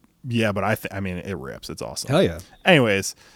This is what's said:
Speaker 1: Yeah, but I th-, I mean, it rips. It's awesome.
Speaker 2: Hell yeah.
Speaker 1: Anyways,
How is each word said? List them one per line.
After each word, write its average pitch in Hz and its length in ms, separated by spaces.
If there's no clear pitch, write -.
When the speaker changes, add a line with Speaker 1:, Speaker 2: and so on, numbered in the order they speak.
Speaker 1:
Yeah, 113 240
but 98 120
I 104 120
th-, - 180
I 98 60
mean, 95 180
it 92 200
rips. 65 320
It's - 120
awesome. 62 280
Speaker 2:
Hell 156 140
yeah. 85 160
Speaker 1:
Anyways, 117 500